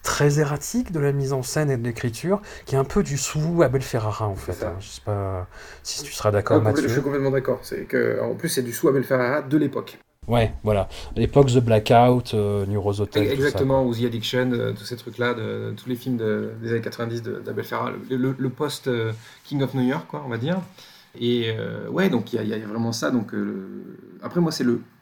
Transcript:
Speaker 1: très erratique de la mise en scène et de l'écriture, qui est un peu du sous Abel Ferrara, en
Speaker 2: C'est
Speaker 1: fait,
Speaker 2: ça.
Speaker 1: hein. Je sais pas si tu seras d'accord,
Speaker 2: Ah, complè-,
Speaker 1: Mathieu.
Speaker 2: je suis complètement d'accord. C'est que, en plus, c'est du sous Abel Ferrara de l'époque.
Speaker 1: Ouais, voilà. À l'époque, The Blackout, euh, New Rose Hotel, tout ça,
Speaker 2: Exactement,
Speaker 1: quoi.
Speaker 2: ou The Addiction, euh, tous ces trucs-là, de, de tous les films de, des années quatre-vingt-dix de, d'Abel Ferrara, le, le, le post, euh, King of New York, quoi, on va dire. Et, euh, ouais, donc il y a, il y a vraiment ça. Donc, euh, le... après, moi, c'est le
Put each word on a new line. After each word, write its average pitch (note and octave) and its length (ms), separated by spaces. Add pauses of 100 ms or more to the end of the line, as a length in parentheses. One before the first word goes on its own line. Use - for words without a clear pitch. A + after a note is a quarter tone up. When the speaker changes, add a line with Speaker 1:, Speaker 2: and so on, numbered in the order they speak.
Speaker 1:
très D3 360
erratique D3+ 520
de E3 80
la C#3+ 140
mise C#3 200
en C3 100
scène D3 280
et B2 60
de A#2 60
l'écriture, B2 580 (240)
qui G#3 100
est - 20
un G3+ 60
peu G3+ 200
du C#3 140
sous E3 460
Abel C3 180
Ferrara, A2 460
en G2+ 80
Speaker 2:
C'est - 160
Speaker 1:
fait, - 20
Speaker 2:
ça. A2 160
Speaker 1:
hein. F2 100
Je G2+ 80
sais - 160
pas F#2+ 440 (340)
si - 220
tu C#3+ 80
seras - 180
d'accord, G2+ 280
Speaker 2:
Ah, - 20
complè-, G#2+ 140
Speaker 1:
Mathieu. D3+ 160
Speaker 2:
je A2+ 40
suis C3+ 80
complètement C#3 300
d'accord. C3 320
C'est - 220
que, - 360
en A#2 140
plus, E3+ 140
c'est C3+ 120
du A#2 120
sous - 160
Abel C3+ 140
Ferrara B2+ 380
de C#3 160
l'époque. - 400 (300)
Speaker 1:
Ouais, A#2 260 (100)
voilà. G#2 240 (280)
À - 40
l'époque, C3+ 280
The A#2+ 120
Blackout, A#2 760
euh, G2+ 320
New G2+ 140
Rose G2+ 220
Hotel, G#2 220
tout G#2 60
ça, C#3 60
Speaker 2:
Exactement, C3+ 480
Speaker 1:
quoi. A#2+ 80
Speaker 2:
ou A2+ 40
The A#2+ 100
Addiction, B2 480
euh, A2+ 180
tous G#2+ 140
ces B2 100
trucs-là, A#2+ 380
de, A2 380
de - 40
tous B2 140
les B2 80
films B2+ 200
de, G#2+ 340 (100)
des A2+ 100
années A2+ 100
quatre-vingt-dix A#2 420
de, G#2+ 160
d'Abel G#2 260
Ferrara, A#2+ 260 (180)
le, C3 60
le, C3 220
le C3 120
post, C#3 380
euh, A2+ 240 (320)
King C#3 200
of C3 100
New C3 100
York, C#3 240
quoi, D3 180
on B2+ 40
va A2+ 80
dire. E3 220 (600)
Et, A#2+ 380
euh, A2 320
ouais, F3+ 200
donc A2+ 240
il A2+ 40
y - 20
a, A2 40
il G#2+ 60
y A2+ 40
a G#2+ 140
vraiment A2+ 260
ça. D3 180
Donc, A2+ 220
euh, G#2+ 100
le... G2 540 (260)
après, A#2+ 160
moi, D#3+ 140
c'est C3+ 100
le A#2+ 180 (200)